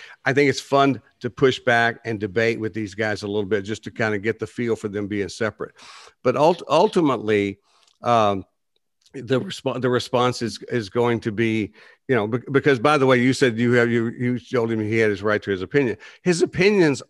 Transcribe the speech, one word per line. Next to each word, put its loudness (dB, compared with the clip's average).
I 2
think 4
it's -2
fun 2
to -6
push 2
back 2
and -6
debate 0
with -6
these -8
guys -4
a -8
little -4
bit, -2
just -10
to -12
kind -2
of -6
get -4
the -8
feel -6
for -8
them -6
being -4
separate. -8
But 0
ult-, 2
ultimately, 2
um, 2
the -2
respo-, -6
the 0
response 0
is, -6
is -6
going 0
to -4
be, -2
you 2
know, 0
be-, -4
because 4
by 2
the 2
way, 4
you 4
said 0
you 2
have, 4
you, 0
you -4
told -4
him -2
he -2
had 4
his -6
right 0
to -4
his -4
opinion. 0
His 0
opinions, 2